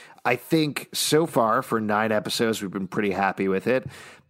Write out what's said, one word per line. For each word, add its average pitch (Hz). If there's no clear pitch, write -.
I 123
think 151
so 156
far 120
for 117
nine 107
episodes, 110
we've 98
been 95
pretty 107
happy 95
with 92
it. 127